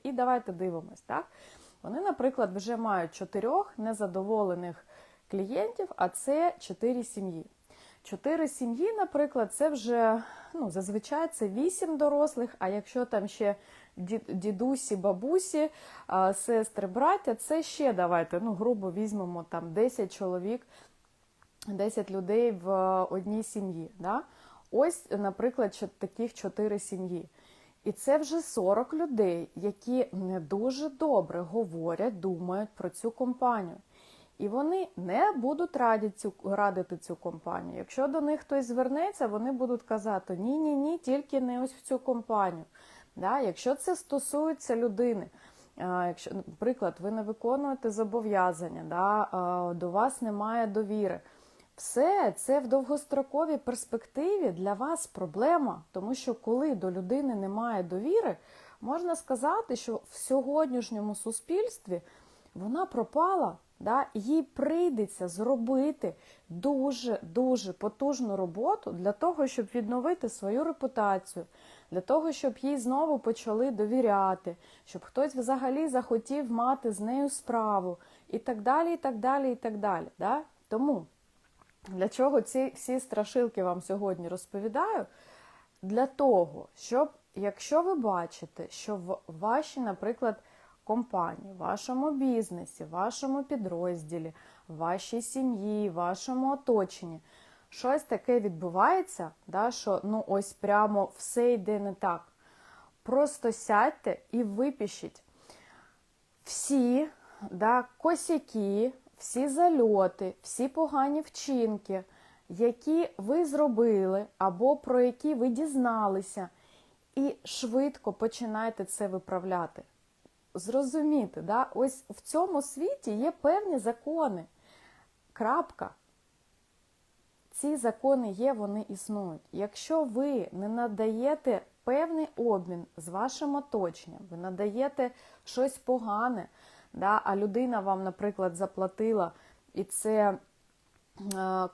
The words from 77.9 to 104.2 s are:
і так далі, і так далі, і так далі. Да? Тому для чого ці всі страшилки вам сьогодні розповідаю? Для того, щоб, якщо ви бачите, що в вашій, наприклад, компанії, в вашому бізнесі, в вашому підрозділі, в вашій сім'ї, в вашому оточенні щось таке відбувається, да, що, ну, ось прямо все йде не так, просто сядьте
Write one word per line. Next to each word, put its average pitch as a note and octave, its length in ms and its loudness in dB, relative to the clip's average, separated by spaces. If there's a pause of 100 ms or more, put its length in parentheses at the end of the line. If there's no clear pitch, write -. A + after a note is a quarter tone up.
і A3+ 100 -2
так A3+ 240 -4
далі, D#4+ 320 4
і - 20 -2
так B3+ 220 -2
далі, C4 340 2
і - 20 0
так A3 240 -6
далі. F3+ 280 0 (120)
Да? A#3 240 0 (260)
Тому A3+ 380 2 (840)
для F#3+ 200 0
чого C4+ 320 4
ці C4 340 -2
всі B3+ 260 -2
страшилки A3 640 0
вам F3+ 200 0
сьогодні F#3+ 460 -2
розповідаю? A3 800 -2 (760)
Для G#3+ 240 2
того, A3 680 4
щоб, D4 360 0 (240)
якщо G3+ 480 0
ви F#4 120 0
бачите, F3+ 760 -4
що - 280 -8
в F3+ 220 -6 (200)
вашій, C4 420 -2
наприклад, A3 560 -2 (480)
компанії, G3 680 -2
в F#3 40 -16
вашому B3 540 -2
бізнесі, A3+ 760 -2
в D3+ 40 -12
вашому B3 560 -2
підрозділі, E3+ 880 -4 (360)
в D#3+ 80 -12
вашій F#3 460 -2
сім'ї, G#3+ 680 -2
в - 20 -10
вашому F#3+ 600 0
оточенні F#3 680 0 (520)
щось C#4 300 0
таке A#3+ 380 2
відбувається, F#3 920 2 (160)
да, G3+ 240 0
що, G#3 340 0
ну, G#3+ 240 -2
ось G3+ 240 0
прямо G#3 640 2
все A#3+ 360 2
йде G#3 260 0
не G3+ 160 -4
так, F3 280 -2 (800)
просто C4+ 500 2
сядьте A3+ 640 2 (120)